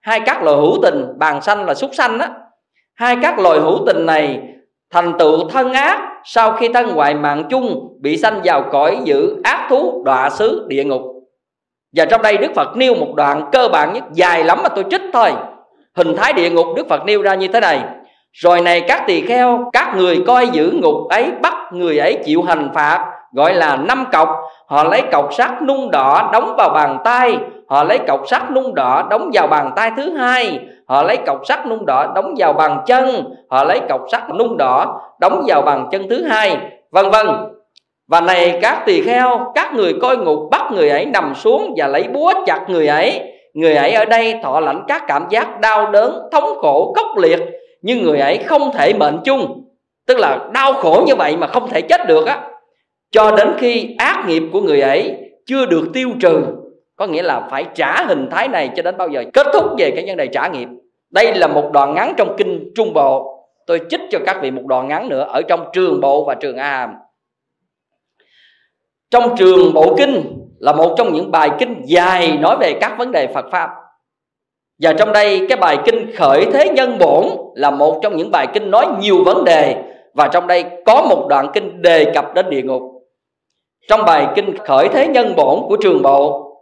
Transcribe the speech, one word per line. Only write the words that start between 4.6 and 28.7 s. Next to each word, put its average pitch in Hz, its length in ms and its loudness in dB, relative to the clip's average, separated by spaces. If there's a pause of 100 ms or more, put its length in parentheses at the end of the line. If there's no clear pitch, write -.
thành 175 280 0
tựu 160 300 4
thân 254 240 0
ác, 285 320 0 (200)
sau 226 280 2
khi 233 160 -2
thân 240 200 2
hoại 151 260 0
mạng 147 360 -2
chung, 233 380 -4 (120)
bị 147 160 -2
sanh 214 280 0
vào 156 280 2
cõi 156 320 0
dữ 151 400 0
ác 254 240 -2
thú, 277 360 0
đọa 139 260 0
xứ - 380 -2
địa 135 160 -2
ngục. 135 180 -4 (920)
Và 165 80 4
trong 226 180 2
đây 214 140 4
Đức 208 180 0
Phật - 220 -2
nêu 254 180 4
một 156 220 -4
đoạn 147 360 0
cơ 254 200 4
bản 156 200 2
nhất, 254 200 -8
dài 170 320 2
lắm 170 180 2
mà - 60 0
tôi 196 220 -4
trích 370 100 -2 (120)
thôi. 214 200 4 (640)
Hình 180 220 0
thái 233 160 0
địa 175 180 0
ngục 170 160 2 (100)
Đức 269 120 -6
Phật 147 160 -2
nêu 208 180 0
ra 196 120 2
như 190 140 -4
thế 220 120 2
này: 165 200 2 (520)
"Rồi 175 280 4
này 175 200 2
các 214 260 0
tỳ 175 140 0
kheo, 240 520 0
các 254 240 0
người 180 300 2
coi 247 200 4
giữ 156 240 0 (120)
ngục 226 280 0
ấy, 226 160 2 (160)
bắt 359 120 0 (180)
người 170 260 -2
ấy 160 260 0
chịu 156 180 0
hành 156 320 -2
phạt, 160 300 0 (280)
gọi 156 220 2
là 156 220 2
năm 240 360 -2
cọc. 160 160 4 (380)
Họ 147 180 2
lấy 196 180 2 (100)
cọc 143 220 0
sắt 247 280 -2
nung 269 280 -2
đỏ 156 420 2
đóng 226 260 0
vào 196 160 4
bàn - 300 0
tay, 247 340 2 (300)
họ 139 160 2
lấy 214 140 2
cọc 139 300 -4
sắt 254 220 -2
nung 262 240 -2